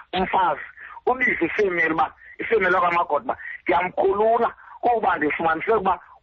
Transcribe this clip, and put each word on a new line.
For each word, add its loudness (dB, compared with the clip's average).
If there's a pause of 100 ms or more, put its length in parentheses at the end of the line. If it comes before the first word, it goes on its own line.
(120)
umfazi, 0 (400)
ubize 0
ifemeli 0
uba, -2 (240)
ifemeli 0
yakwaMagoda 0
uba, -4 (260)
"Ndiyamkhulula 2 (260)
kuba 2
ndifumanise 0
ukuba 2 (220)